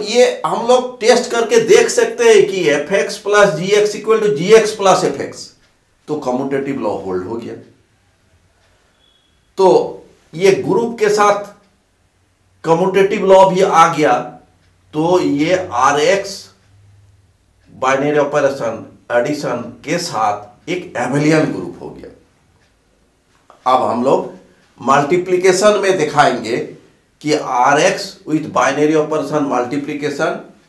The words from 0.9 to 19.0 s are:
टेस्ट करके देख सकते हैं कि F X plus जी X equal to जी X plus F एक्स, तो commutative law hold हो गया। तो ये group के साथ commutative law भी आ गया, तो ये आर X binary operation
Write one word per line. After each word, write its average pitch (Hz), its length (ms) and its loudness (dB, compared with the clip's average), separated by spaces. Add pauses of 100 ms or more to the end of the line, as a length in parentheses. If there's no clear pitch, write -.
टेस्ट 240 300 2
करके 233 380 0
देख 226 220 6
सकते 233 340 0
हैं 220 260 6
कि 185 200 -4
F 147 240 -2
X 202 240 -2
plus 202 360 2
जी 170 180 -6
X 208 240 2
equal 220 260 0
to - 140 2
जी 185 180 0
X 214 220 4
plus 190 280 2
F - 160 -4
एक्स, - 200 -12 (680)
तो 147 100 -4
commutative 135 640 -4
law 101 160 -4
hold 92 280 -6
हो 113 100 -8
गया। 110 180 -12 (2000)
तो 185 100 4 (680)
ये 190 200 2
group 220 440 -2
के 208 120 0
साथ 208 340 2 (1200)
commutative 190 640 2
law 190 240 8
भी 185 120 0
आ 165 320 4
गया, 139 240 2 (760)
तो 170 260 2
ये 151 360 0
आर 135 440 0
X 185 320 0 (1400)
binary 139 460 0
operation 135 680 -2 (280)